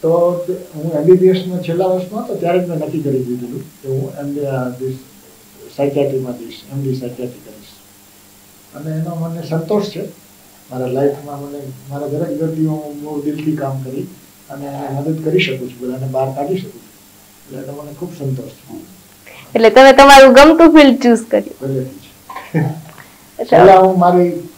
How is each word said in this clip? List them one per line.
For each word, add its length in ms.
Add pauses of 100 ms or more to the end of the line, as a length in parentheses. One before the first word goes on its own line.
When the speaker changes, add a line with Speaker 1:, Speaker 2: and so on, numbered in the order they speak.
Speaker 1:
તો 460
તે, 60 (220)
હું 160
એમ 120
બી 80
બી 160
એસ 200
ના 100
છેલ્લા 280
વર્ષમાં 400
હતો 100
ત્યારે 240
જ 100
મેં 100
નક્કી 220
કરી 220
દીધેલું 380
કે 260
હું 320
એમ 140
બી, 60
અ, 300
this 260 (840)
સાયકિયાટ્રીમાં 600
જઈશ, 240 (120)
એમ 100
ડી 120
સાયકિયાટ્રી 440
કરીશ 280 (1080)
અને 200
એનો 200
મને 280
સંતોષ 400
છે. 420 (460)
મારા 160
લાઈફમાં 560
મને, 160 (300)
મારા 180
દરેક 320
દર્દીઓ 320
હું 320
બહુ 180
દિલથી 340
કામ 280
કરી 240 (420)
અને 160
એને 340
મદદ 260
કરી 140
શકું 300
છું, 180
બધાને 200
બહાર 280
કાઢી 220
શકું 240
છું, 760
એટલે 140
એનો 100
મને 120
ખૂબ 200
સંતોષ 320
છે. 320 (760)
Speaker 2:
એટલે 140
તમે 240
તમારું 400
ગમતું 400
ફિલ્ડ 280
ચૂઝ 260
કર્યું? 320
Speaker 1:
પહેલેથી 300
જ. 760 (720)
Speaker 2:
અચ્છા. 180
Speaker 1:
પહેલા 220
હું 200
મારી 580